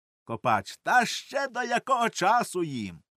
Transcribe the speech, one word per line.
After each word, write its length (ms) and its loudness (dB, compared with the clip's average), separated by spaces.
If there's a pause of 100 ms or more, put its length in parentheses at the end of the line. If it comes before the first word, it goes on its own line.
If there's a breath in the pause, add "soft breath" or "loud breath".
(240)
Копач: 600 0
"Та 220 4
ще 420 -4
до 160 -6
якого 460 0
часу 540 0
їм, 400 -6 (140)